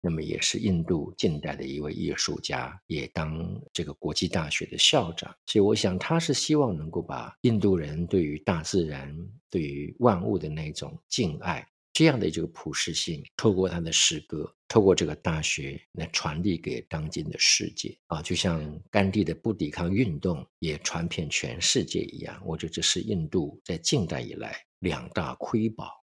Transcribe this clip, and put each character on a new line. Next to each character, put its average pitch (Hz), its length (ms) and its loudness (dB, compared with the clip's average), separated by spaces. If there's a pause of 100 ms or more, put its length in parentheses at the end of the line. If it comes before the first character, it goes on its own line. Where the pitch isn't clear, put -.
那 87 80 0
么 82 120 0
也 78 180 -4
是 - 180 0
印 87 260 2
度 82 340 -2
近 78 220 0
代 - 160 -6
的 - 100 -10
一 71 140 -6
位 73 120 -4
艺 76 240 -4
术 - 240 -2
家， 64 480 -6
也 73 200 -4
当 82 540 -4 (120)
这 87 100 -4
个 73 100 -8
国 78 200 -6
际 90 140 0
大 80 220 -2
学 - 180 -2
的 - 100 -10
校 98 360 6
长。 - 220 -10 (120)
所 - 120 4
以 101 40 10
我 107 120 8
想 92 240 2
他 165 200 2
是 165 140 0
希 - 220 2
望 127 200 4
能 78 140 -6
够 85 120 -4
把 - 400 -8
印 113 180 6
度 95 160 6
人 80 320 -2
对 90 160 4
于 76 160 -2
大 82 240 0
自 87 220 2
然、 71 280 -8 (360)
对 - 120 0
于 78 380 -6
万 113 240 4
物 107 140 0
的 78 100 -4
那 76 240 -6
种 - 260 -10 (120)
敬 113 300 0
爱， - 280 -6 (240)
这 156 140 6
样 139 120 6
的 92 140 0
这 85 100 -4
个 80 60 -4
普 - 240 -10
世 80 220 -2
性， 78 280 -4 (140)
透 107 180 4
过 92 140 2
他 87 140 -2
的 80 100 -4
诗 - 300 2
歌， - 280 -8 (200)
透 113 120 8
过 95 140 8
这 85 100 2
个 76 100 -4
大 80 260 0
学 69 360 -4 (160)
来 82 200 -8
传 78 280 -2
递 90 160 2
给 62 260 -4
当 78 260 -6
今 78 200 -6
的 - 80 -10
世 - 340 4
界。 - 220 -8 (140)
啊， 80 140 -4
就 - 120 -2
像 78 460 0 (100)
甘 98 220 4
地 104 100 2
的 82 140 0
不 - 160 -2
抵 85 180 0
抗 85 240 -2
运 101 240 2
动 76 300 -2 (120)
也 78 180 -4
传 - 320 -4
遍 78 200 -4
全 - 300 -4
世 101 240 2
界 - 200 -2
一 - 160 -10
样， - 260 -10
我 82 100 -4
觉 82 120 -6
得 82 40 -8
这 87 100 -4
是 90 200 0
印 95 260 -2
度 - 380 -2
在 160 120 -4
近 117 300 2
代 69 140 -4
以 - 120 -8
来 - 220 -10 (240)
两 87 300 -2
大 80 260 -4
瑰 113 340 0
宝 95 220 -10 (240)